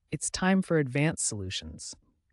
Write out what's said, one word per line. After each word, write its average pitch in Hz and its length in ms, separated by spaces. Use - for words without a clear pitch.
it's - 200
time 190 320
for 170 180
advanced 143 480
solutions. 92 640